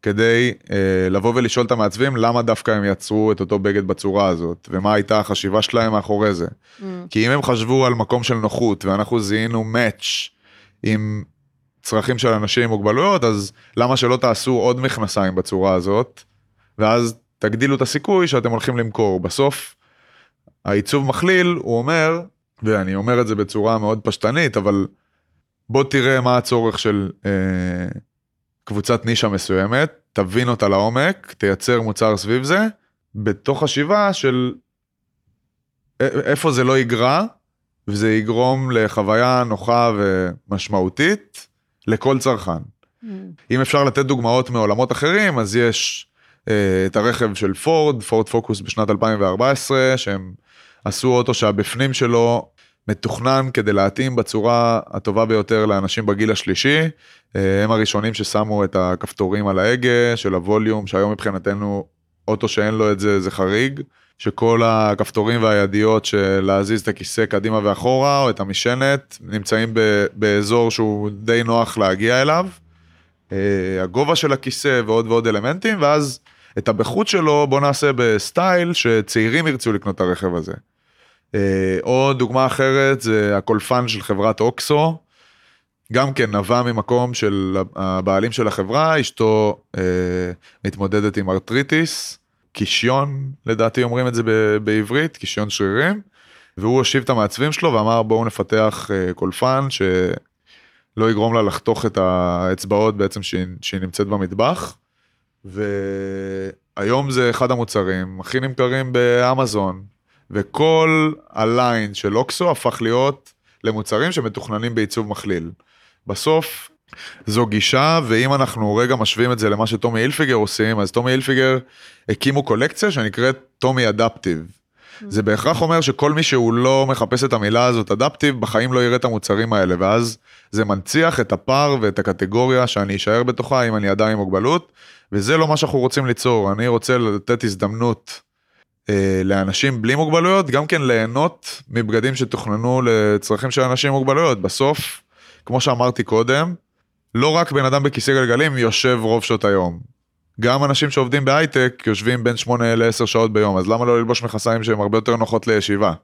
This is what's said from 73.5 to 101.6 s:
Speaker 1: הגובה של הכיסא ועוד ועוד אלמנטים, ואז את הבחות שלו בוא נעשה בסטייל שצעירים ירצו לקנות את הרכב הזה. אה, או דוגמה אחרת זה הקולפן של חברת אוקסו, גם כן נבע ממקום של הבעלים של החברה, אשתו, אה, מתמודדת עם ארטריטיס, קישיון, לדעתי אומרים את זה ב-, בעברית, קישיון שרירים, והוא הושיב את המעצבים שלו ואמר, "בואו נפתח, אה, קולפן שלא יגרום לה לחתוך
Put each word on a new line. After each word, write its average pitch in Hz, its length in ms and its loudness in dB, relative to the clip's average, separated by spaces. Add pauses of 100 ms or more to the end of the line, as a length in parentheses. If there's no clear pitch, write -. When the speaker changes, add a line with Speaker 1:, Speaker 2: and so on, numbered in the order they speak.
Speaker 1:
הגובה 135 320 0
של 147 180 0
הכיסא 131 520 -2
ועוד 113 220 0
ועוד 113 200 2
אלמנטים, 156 540 -2
ואז 147 380 0 (380)
את 104 100 -4
הבחות 117 400 0
שלו 151 420 2
בוא 139 100 2
נעשה 143 360 2
בסטייל 170 800 2
שצעירים 113 760 2
ירצו 123 260 -2
לקנות 98 220 -4
את - 60 -4
הרכב 90 340 0
הזה. 87 180 -6 (800)
אה, 95 480 0
או 131 300 2
דוגמה 127 320 0
אחרת 135 560 2
זה 107 360 2
הקולפן 117 500 0
של 107 140 -4
חברת 104 380 0
אוקסו, 147 580 0 (960)
גם 131 200 0
כן 113 220 -2
נבע 104 260 2
ממקום 120 520 0
של 98 440 -2 (180)
הבעלים 95 560 0
של 113 160 -2
החברה, 143 520 0
אשתו, 110 640 0 (160)
אה, 95 40 -4 (840)
מתמודדת 101 520 0
עם 98 120 -4
ארטריטיס, 139 920 -2 (340)
קישיון, 135 760 -2 (140)
לדעתי 113 380 0
אומרים 123 240 -2
את 120 80 -4
זה 120 80 0
ב-, 110 400 2
בעברית, 110 540 0
קישיון - 320 -6
שרירים, 135 520 0 (560)
והוא 110 200 2
הושיב 127 260 2
את 110 60 -4
המעצבים 123 420 0
שלו 151 220 0
ואמר, 113 300 2
"בואו 110 220 0
נפתח, 110 680 0
אה, 92 200 -2
קולפן 131 560 -2
שלא - 1400 -4
יגרום 113 220 2
לה 117 80 2
לחתוך 107 440 -2